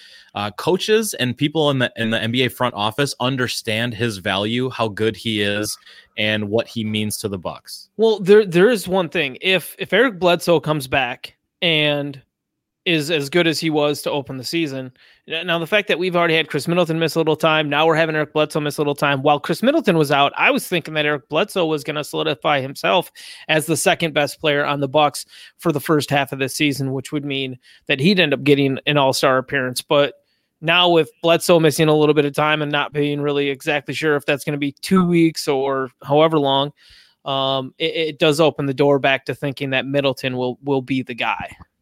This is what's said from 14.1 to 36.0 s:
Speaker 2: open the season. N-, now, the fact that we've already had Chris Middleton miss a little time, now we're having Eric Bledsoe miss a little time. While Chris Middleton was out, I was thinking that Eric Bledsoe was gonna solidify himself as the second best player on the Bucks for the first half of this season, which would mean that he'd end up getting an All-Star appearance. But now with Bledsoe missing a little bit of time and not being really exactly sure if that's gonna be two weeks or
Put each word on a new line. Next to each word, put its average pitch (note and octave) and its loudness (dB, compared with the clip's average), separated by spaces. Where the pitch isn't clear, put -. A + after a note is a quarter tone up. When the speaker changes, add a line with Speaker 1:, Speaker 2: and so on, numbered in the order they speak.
Speaker 2:
open C3+ -6
the B2 -12
season. C3+ -6
N-, D#3+ -8
now, E3+ 0
the E3 -6
fact G#3 0
that E3+ 0
we've F3 0
already E3+ 2
had D#3+ 2
Chris D3 -4
Middleton E3 0
miss E3 -2
a - -2
little D#3 2
time, D#3 2
now D3 2
we're E3 4
having D#3+ 0
Eric D3+ -2
Bledsoe D#3 0
miss D3 -4
a - 2
little C#3+ 0
time. C#3 0
While D3 4
Chris - -4
Middleton A3+ 2
was D3 2
out, C#3+ 4
I G3+ 2
was C#4 -2
thinking D#3+ -4
that D3+ 0
Eric D3 -2
Bledsoe F3 0
was D#3 -2
gonna D3+ -6
solidify D#3 -2
himself E3 -2
as D#3 2
the D#3 0
second E3+ 0
best D3 -2
player C#3+ 0
on C#3+ -2
the C#3 -2
Bucks D3 2
for E3+ -2
the D3 0
first D3+ 0
half C#3 0
of C#3 -8
this C3 -4
season, C3+ -2
which C3 -8
would D3 -4
mean C3+ -6
that C#3+ 0
he'd F#3 4
end D3+ 2
up C3 -2
getting C#3 2
an D3 2
All-Star C3+ 2
appearance. B2+ -4
But C#3+ 2
now F3 2
with E3 2
Bledsoe E3+ 4
missing D#3 2
a D3+ 6
little D3+ 4
bit D3 2
of C#3+ -2
time D3+ 0
and D3 -6
not C#3+ -2
being D3 -2
really C#3+ -2
exactly D3 -4
sure D3+ 0
if C#3 -4
that's D3 -2
gonna D3+ -4
be C#3+ -4
two F#3 2
weeks E3+ 2
or C3+ -2